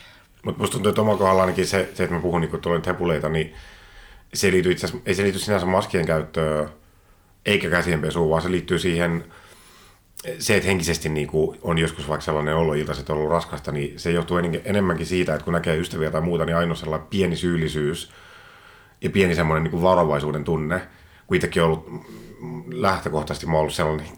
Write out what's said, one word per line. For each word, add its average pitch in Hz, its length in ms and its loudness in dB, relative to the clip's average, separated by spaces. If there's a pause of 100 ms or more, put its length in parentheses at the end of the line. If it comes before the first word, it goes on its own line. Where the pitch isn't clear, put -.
(440)
Mut 101 140 -4
musta 104 140 -2
tuntuu, 98 160 0
että 104 120 2
omalla 107 180 4
kohdalla 95 240 6
ainakin 92 240 2
se, 95 280 0
se, 92 100 0
että 85 120 -2
mä 80 60 -2
puhun 87 180 2
niinku, 80 160 -2
että 76 60 -6
tulee 85 160 0
nyt 80 80 -4
hepuleita, 82 420 0
niin 78 260 -2 (800)
se - 120 0
ei 92 60 4
liity 90 180 4
itse 87 160 0
asiassa, - 200 -8
ei 98 80 2
se 98 80 0
liity 95 160 2
sinänsä 92 280 0
maskien 92 400 2
käyttöön 78 640 0 (800)
eikä 98 240 2
käsienpesuun, 82 600 2
vaan 80 120 2
se 90 80 -2
liittyy 87 280 0
siihen, 85 460 0 (1160)
se, 104 180 2
että 87 120 2
henkisesti 85 400 0
niinku 76 540 0
on 82 160 0
joskus 78 300 -2
vaikka 76 160 -4
sellainen 76 320 0
olo 80 180 2
iltaisin, 73 280 -4
että 80 100 -4
on 76 60 -2
ollut 78 140 0
raskasta, 78 400 -2
niin 71 280 -6
se 85 100 -2
johtuu 85 260 0
en-, 85 280 0
enemmänkin 92 420 0
siitä, 85 280 0
että 73 100 -6
kun 85 80 -2
näkee 82 240 0
ystäviä 80 340 -2
tai 80 100 -2
muuta, 82 240 0
niin 82 120 0
aina 85 160 2
on 80 40 -4
sellainen 78 320 -6
pieni 90 280 0
syyllisyys 78 760 -2 (880)
ja 87 100 -2
pieni 92 240 4
semmoinen 80 300 2
niinku 82 180 -2
varovaisuuden 76 600 2
tunne. 80 380 -2 (440)
Kun 90 100 -2
itsekin 85 260 2
on 82 60 6
ollut, 80 200 -2 (840)
lähtökohtaisesti 78 760 -2
mä 80 60 -2
oon 78 80 2
ollut 78 140 -2
sellainen 78 320 -2 (120)